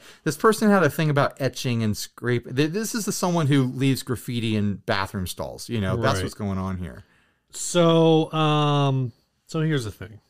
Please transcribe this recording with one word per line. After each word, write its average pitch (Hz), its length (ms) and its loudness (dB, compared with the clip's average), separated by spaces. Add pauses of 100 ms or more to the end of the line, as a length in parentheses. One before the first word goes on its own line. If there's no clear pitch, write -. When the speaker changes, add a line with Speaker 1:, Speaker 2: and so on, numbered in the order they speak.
(240)
Speaker 1:
This 156 120 -2
person 220 340 4
had 196 120 6
a 143 80 4
thing 156 180 0
about 139 320 2
etching 123 420 -2
and 107 140 0
scrape. - 580 -4
Th-, 151 160 2
this 208 240 -4
is 214 120 -4
the, 196 60 -4
someone 170 340 0
who 139 180 4
leaves 131 380 0
graffiti 113 520 -4
in 101 220 0 (100)
bathroom 98 400 -2
stalls. - 440 -10
You 117 100 -2
know, 95 160 0
that's 117 200 0
Speaker 2:
Right. 92 80 -4
Speaker 1:
what's - 100 -8
going 98 240 -4
on 95 200 -6
here. 78 260 -12 (460)
Speaker 2:
So, 165 840 4
um, 143 800 2 (340)
so 160 160 -6
here's 151 220 0
the 104 80 -6
thing. 104 380 -16